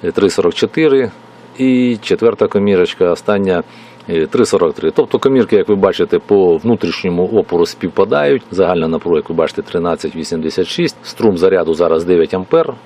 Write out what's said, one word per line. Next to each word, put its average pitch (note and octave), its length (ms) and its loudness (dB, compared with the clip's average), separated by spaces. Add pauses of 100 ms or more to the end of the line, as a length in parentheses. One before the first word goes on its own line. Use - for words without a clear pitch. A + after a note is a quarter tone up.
е, F2 80 -2
три G2+ 180 4
сорок F2 240 0
чотири C3+ 580 0 (460)
і B2+ 440 0
четверта A2 460 0
комірочка, F#2+ 640 0
остання, F#2+ 520 -2 (460)
е, E2 160 0
три A#2+ 200 2
сорок F2 280 0
три. D#2+ 180 -2
Тобто - 280 0
комірки, C3 360 2
як G2 140 2
ви G#2 60 4
бачите, F#2 440 0
по F2+ 380 2
внутрішньому F2+ 720 -2
опору F2+ 380 0
співпадають. B2 880 -2
Загальна F2 360 0
напруга, D#2+ 300 -2
як D2 120 -6
ви E2+ 60 -6
бачите, D#2+ 260 -2
тринадцять E2 540 -4
вісімдесят E2 520 -4
шість. - 360 -4
Струм G#2 340 -2
заряду E2+ 360 2
зараз D#2+ 300 0
дев'ять E2+ 300 0
ампер C#3+ 400 0 (120)